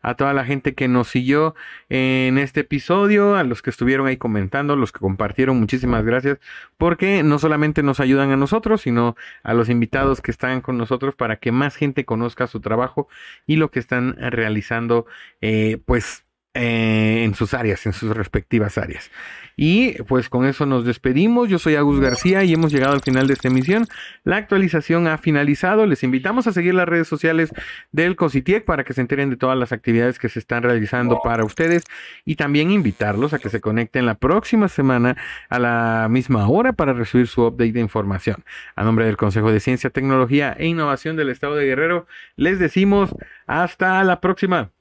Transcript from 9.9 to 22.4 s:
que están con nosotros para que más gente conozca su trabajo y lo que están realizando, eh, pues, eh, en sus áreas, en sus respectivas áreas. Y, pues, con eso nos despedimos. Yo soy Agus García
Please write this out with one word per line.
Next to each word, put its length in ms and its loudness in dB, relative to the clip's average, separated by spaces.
que 100 -8
están 300 -4
con 180 -6
nosotros 380 -4
para 200 -2
que 140 -4
más 240 0
gente 300 -2
conozca 420 -4
su 140 -10
trabajo 480 -4
y 120 0
lo 160 0
que 80 -2
están 340 -4
realizando, 760 -2
eh, 440 0
pues, 360 -4
eh, 680 0
en 100 0
sus 200 -4
áreas, 320 -2
en 60 -2
sus 240 -4
respectivas 640 -2
áreas. 320 -10
Y, 480 2
pues, 240 0
con 180 0
eso 200 -2
nos 180 0
despedimos. 640 2
Yo 120 2
soy 160 2
Agus 240 2
García 440 2